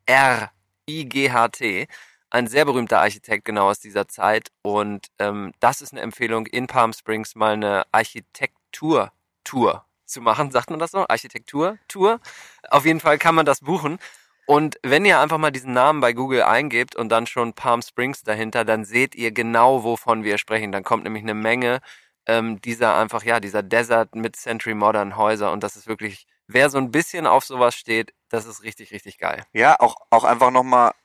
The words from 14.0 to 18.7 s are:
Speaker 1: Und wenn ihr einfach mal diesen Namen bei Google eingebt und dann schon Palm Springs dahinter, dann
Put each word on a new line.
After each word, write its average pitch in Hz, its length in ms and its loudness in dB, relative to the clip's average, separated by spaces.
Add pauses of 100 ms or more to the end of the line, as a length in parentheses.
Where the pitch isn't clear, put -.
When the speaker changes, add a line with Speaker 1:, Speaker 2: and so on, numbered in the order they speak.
Speaker 1:
Und 147 380 2
wenn 147 220 2
ihr 175 140 6
einfach 151 200 2
mal 151 120 0
diesen 131 220 -8
Namen 143 280 4
bei 120 120 4
Google 127 300 0
eingebt 127 520 0
und 113 140 -6
dann 113 180 2
schon 117 260 -4
Palm 120 280 -2
Springs 131 420 -8
dahinter, 110 400 -4
dann 110 220 -2